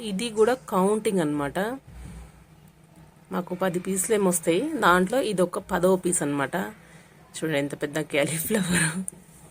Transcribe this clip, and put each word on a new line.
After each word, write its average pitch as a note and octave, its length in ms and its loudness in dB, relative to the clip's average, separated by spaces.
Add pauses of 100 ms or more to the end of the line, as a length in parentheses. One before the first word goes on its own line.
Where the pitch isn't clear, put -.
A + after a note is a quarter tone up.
ఇది A3+ 300 -4
కూడా A3 240 4
కౌంటింగ్ G#3 680 0
అనమాట. D3 380 -2 (1700)
మాకు F#3 220 -4
పది F3+ 240 -2
పీసులు F#3+ 360 -2
ఏమో G3+ 140 4
వస్తాయి, F3+ 460 0
దాంట్లో F#3+ 460 4
ఇది F#3+ 220 0
ఒక F3 160 0
పదో F#3 380 2
పీస్ F3+ 260 -2
అనమాట. C#3+ 340 -2
చూడండి - 1000 -8
ఎంత C#3+ 240 -4
పెద్ద D3 180 -4
క్యాలీఫ్లవర్. D#3+ 1000 0 (500)